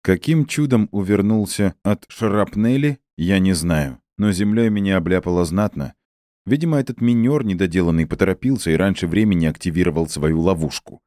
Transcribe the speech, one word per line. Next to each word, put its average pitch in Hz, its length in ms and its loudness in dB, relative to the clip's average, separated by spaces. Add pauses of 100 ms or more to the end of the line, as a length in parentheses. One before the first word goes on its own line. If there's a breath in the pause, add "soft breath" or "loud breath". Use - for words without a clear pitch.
Каким 151 460 2
чудом 127 460 0
увернулся 101 880 0
от 101 260 -2
шрапнели, 113 920 -2 (180)
я 92 200 0
не 95 140 4
знаю, 78 480 -2 (160)
но 104 160 0
землёй 104 380 0
меня 98 260 0
обляпало 90 480 0
знатно. 80 480 -4 (540)
Видимо, 147 340 0
этот 120 220 -6
минёр 120 420 2
недоделанный 85 640 0
поторопился 95 640 -2
и 78 60 2
раньше 92 300 0
времени 90 380 2
активировал 82 640 -2
свою 80 320 0
ловушку. 82 680 -2